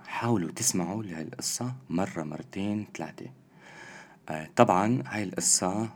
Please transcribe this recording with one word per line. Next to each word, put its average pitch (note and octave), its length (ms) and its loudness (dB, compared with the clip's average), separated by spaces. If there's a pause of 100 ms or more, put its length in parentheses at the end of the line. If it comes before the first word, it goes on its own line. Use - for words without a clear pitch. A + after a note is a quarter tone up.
حاولوا A2+ 440 2
تسمعوا G2 520 0
لهالقصة F#2+ 720 -4 (160)
مرة، F2 320 0
مرتين، F#2+ 720 -4
ثلاثة. - 320 -10 (1000)
آه، D#2 280 -6
طبعًا A2 500 6
هاي G#2 160 -2
القصة F#2+ 720 0